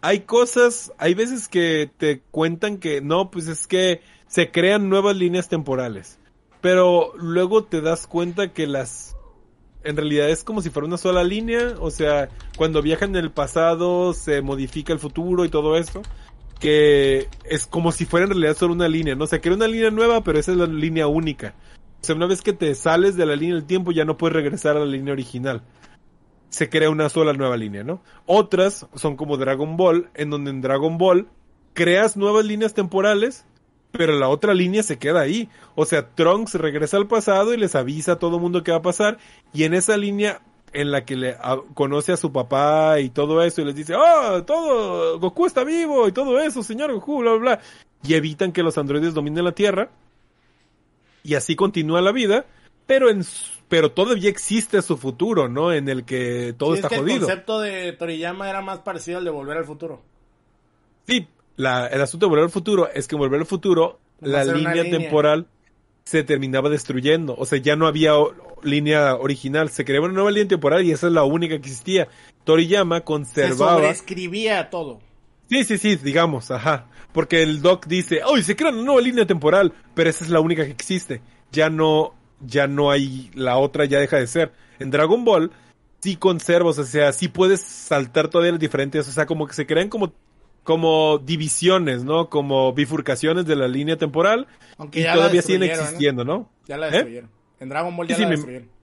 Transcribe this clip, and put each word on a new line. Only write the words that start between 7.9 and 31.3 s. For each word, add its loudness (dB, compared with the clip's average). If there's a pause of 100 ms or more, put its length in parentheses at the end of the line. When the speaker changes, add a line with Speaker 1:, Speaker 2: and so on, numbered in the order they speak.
Speaker 1:
cuenta -4
que -4
las... -8 (680)
En -6
realidad 0
es -2
como -6
si -6
fuera -6
una -6
sola 0
línea, -2
o -6
sea, 0 (280)
cuando 2
viajan 0
en -2
el -4
pasado 0
se -2
modifica -6
el -2
futuro -2
y -2
todo 0
esto, -6 (580)
que 4 (160)
es -4
como 0
si -4
fuera 2
en 0
realidad 2
solo 2
una 0
línea, -2
¿no? -2
Se -2
crea 0
una 2
línea 2
nueva, 2
pero 0
esa 0
es 2
la 2
línea 0
única. -4 (460)
O -16
sea, -2
una 0
vez -2
que -2
te -2
sales 2
de 2
la 0
línea -2
del -4
tiempo -2
ya 2
no -2
puedes 0
regresar 0
a 0
la 0
línea -4
original. -6 (880)
Se -4
crea 2
una 0
sola 2
nueva -2
línea, -8
¿no? -10 (240)
Otras 2
son -4
como -4
Dragon -2
Ball, 2
en -6
donde -6
en -8
Dragon -2
Ball 2 (420)